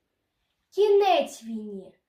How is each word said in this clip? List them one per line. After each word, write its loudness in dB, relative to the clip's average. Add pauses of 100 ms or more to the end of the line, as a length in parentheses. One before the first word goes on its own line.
(720)
Кінець 2
війні, -12 (140)